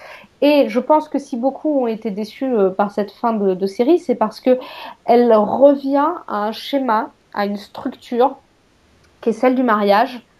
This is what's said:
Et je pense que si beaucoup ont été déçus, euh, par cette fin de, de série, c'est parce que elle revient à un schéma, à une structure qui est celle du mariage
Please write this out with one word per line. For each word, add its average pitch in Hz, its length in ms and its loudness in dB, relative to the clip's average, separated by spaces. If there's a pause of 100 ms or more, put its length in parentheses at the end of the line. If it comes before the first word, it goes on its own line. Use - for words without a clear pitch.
(420)
Et 285 260 4
je 220 120 -2
pense 302 280 2
que 277 120 -4
si 277 180 -10
beaucoup 269 460 -2
ont 233 40 -2
été 220 240 -6
déçus, 214 400 -6
euh, 196 180 2
par 202 220 -2
cette 202 200 -4
fin 233 220 -2
de, 202 200 0
de 185 120 -4
série, 247 320 0
c'est 254 180 -2
parce 214 240 -4
que 254 200 2 (460)
elle 240 280 4
revient 277 760 2 (160)
à 208 200 -6
un 220 40 -6
schéma, 247 600 -4 (220)
à 202 120 -4
une 202 120 -6
structure 254 760 -4 (880)
qui - 80 -2
est 220 40 -2
celle 254 220 0
du 254 80 0
mariage 220 580 0 (180)